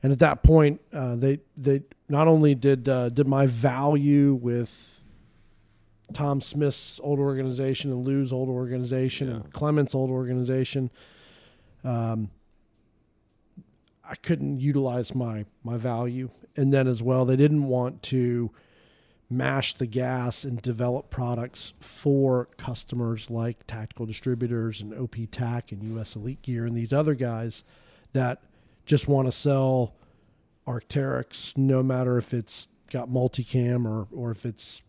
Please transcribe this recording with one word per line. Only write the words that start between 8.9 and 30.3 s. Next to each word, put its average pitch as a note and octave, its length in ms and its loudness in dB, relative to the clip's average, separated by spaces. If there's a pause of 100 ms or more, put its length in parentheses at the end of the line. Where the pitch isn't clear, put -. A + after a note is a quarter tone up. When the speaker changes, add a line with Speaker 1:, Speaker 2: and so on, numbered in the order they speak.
Speaker 2:
Yeah. A#2+ 80 -6
Speaker 1:
and G#2 160 -12
Clement's D3 420 0
old C3 160 0
organization, B2+ 800 -2 (920)
um, A2+ 460 -2 (1800)
I C3+ 80 -10
couldn't C#3+ 440 -4
utilize C3 540 0
my, A2+ 300 -4 (180)
my A#2+ 140 -6
value. A#2+ 540 -4 (260)
And C#3 160 4
then C3+ 140 4
as A#2+ 160 0
well, B2+ 220 2
they C3 120 2
didn't D3 320 4
want B2 360 -2
to A#2+ 460 0 (800)
mash C3 440 -2
the C3 120 -4
gas B2+ 580 -4
and A#2+ 160 -6
develop B2 500 -4
products B2 680 -6
for C3+ 680 0 (120)
customers A#2+ 720 -6
like A#2 360 -6
Tactical A2 380 -10
Distributors A2+ 800 -4
and G#2 100 -12
O B2 140 -8
P A2+ 200 -8
tac A#2+ 460 -6
and G2+ 120 -10
U A2+ 160 -8
S A2 160 -12
Elite A#2 260 -10
Gear A#2 240 -4
and A#2 100 -4
these A2+ 160 -4
other D3 220 2
guys A#2 500 -6 (480)
that B2+ 300 -2 (420)
just - 240 2
wanna C3 240 2
sell C3 600 0 (720)